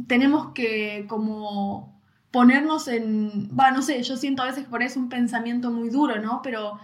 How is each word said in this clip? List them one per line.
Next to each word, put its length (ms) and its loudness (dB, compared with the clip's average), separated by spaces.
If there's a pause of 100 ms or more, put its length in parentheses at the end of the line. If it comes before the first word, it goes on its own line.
tenemos 460 4
que 560 -4
como 880 -4 (320)
ponernos 580 4
en, 600 -2 (100)
va, 120 8
no 100 2
sé, 220 0
yo 160 -4
siento 240 -2
a 40 -2
veces 180 -6
que 60 -18
por 120 -2
ahí 60 0
es 100 -6
un 100 -2
pensamiento 600 -2
muy 180 -2
duro, 320 2
¿no? 220 -4
Pero 420 -6